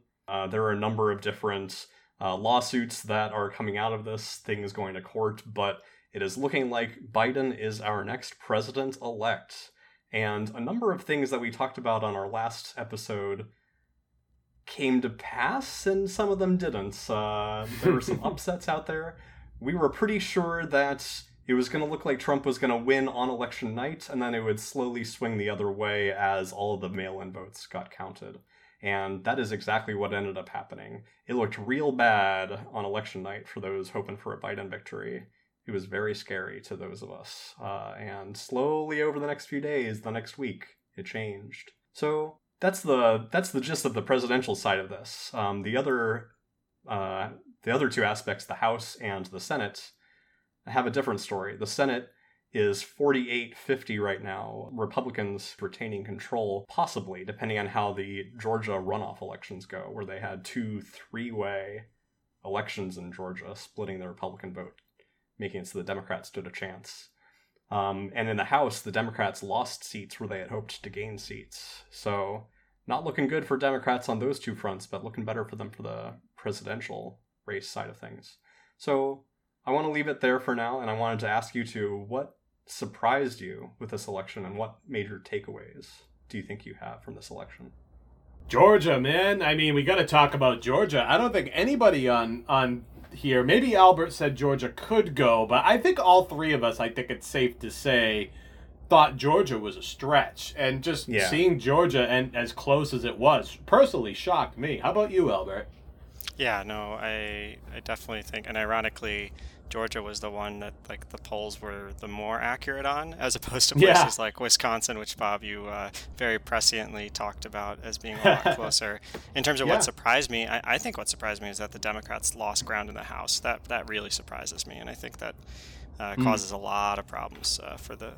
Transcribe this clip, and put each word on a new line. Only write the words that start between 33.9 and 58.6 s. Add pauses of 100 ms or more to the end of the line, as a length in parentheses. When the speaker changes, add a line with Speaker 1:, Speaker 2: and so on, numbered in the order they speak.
Speaker 1:
hoping
for
a
Biden
victory. (420)
It
was
very
scary
to
those
of
us.
Uh,
and
slowly
over
the
next
few
days,
the
next
week, (320)
it
changed. (220)
So (200)
that's
the,
that's
the
gist
of
the
presidential
side
of
this.
Um,
the
other, (580)
uh, (340)
the
other
two
aspects,
the
House
and
the
Senate, (720)
have
a
different
story.
The
Senate (440)
is
forty-eight
fifty
right
now,
Republicans
retaining
control,
possibly,
depending
on
how
the (140)
Georgia